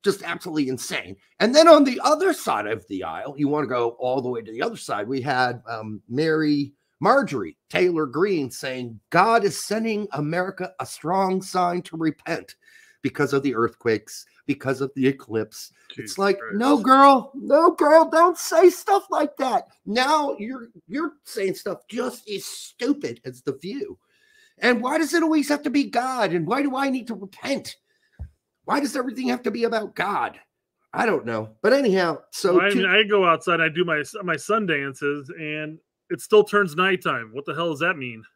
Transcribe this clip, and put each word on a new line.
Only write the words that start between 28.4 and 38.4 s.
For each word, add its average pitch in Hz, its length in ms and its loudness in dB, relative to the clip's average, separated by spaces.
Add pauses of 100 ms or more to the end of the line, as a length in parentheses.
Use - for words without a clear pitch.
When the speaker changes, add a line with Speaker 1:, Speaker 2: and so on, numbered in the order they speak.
Speaker 1:
Why - 160 0
does 277 160 -4
everything 254 320 -4
have 247 140 -4
to 233 80 -2
be 233 140 -4
about 226 300 -4
God? 175 440 -4 (540)
I 202 140 0
don't 156 180 0
know. 110 260 -4 (120)
But 220 100 4
anyhow, 185 460 2 (120)
so 185 260 2
Speaker 2:
Well, 180 100 6
I 202 40 2
Speaker 1:
to 196 60 0
Speaker 2:
mean, 190 100 2
I 196 180 4
go 202 200 2
outside, 175 360 2
I 160 80 2
do 165 160 -2
my, 156 180 -2 (200)
my 170 140 -2
sun 208 300 -2
dances, 143 720 -4
and 151 400 -10 (320)
it 180 100 -8
still 208 240 4
turns 202 320 -2
nighttime. 175 560 -2
What 143 140 -12
the 151 80 -8
hell 170 160 -4
does 139 100 -6
that 170 160 -2
mean? 120 260 -12 (140)